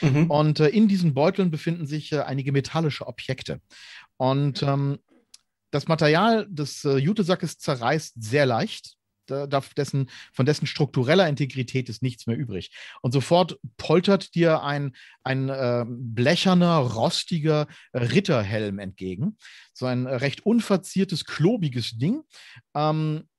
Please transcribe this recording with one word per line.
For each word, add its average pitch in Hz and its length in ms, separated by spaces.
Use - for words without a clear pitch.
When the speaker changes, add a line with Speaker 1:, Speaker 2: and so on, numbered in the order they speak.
Speaker 1:
Mhm. 151 280
Speaker 2:
Und, 151 300
äh, 156 80
in 220 200
diesen 180 280
Beuteln 180 340
befinden 165 380
sich, 151 240
äh, 147 80
einige 139 320
metallische 143 560
Objekte. - 520
Und, 135 440
ähm, 139 380
das 143 140
Material 165 600
des, 151 360
äh, 139 100
Jutesackes 175 640
zerreißt 131 640
sehr 127 220
leicht. 127 500
Da, 143 200
da, 139 140
dessen, 139 340
von 135 120
dessen 151 220
struktureller 156 600
Integrität 131 600
ist 113 120
nichts 127 260
mehr 117 100
übrig. 101 340
Und 131 100
sofort 160 480
poltert 190 600
dir 165 280
ein, 143 320
ein, 131 260
äh, 123 360
blecherner, 143 920
rostiger, 151 880
äh, 127 60
Ritterhelm 113 840
entgegen. 95 580
So 127 140
ein, 127 180
äh, 131 100
recht 135 300
unverziertes, 196 800
klobiges 147 720
Ding, 202 240
ähm, 156 540